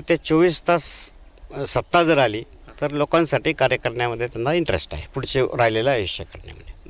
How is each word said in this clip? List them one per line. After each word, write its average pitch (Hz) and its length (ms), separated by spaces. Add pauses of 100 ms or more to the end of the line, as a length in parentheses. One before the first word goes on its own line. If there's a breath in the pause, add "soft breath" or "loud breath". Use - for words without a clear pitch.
ते 170 80
चोवीस 160 500
तास, - 460 (420)
अ, 139 120
सत्ता 170 360
जर 160 140
आली 117 260 (380)
तर 147 100
लोकांसाठी 147 640
कार्य 127 240
करण्यामध्ये 120 500
त्यांना 120 260
interest 151 400
आहे, 80 220
पुढचे 131 260
राहिलेलं 117 480
आयुष्य 113 340
करण्यामध्ये. - 480 (180)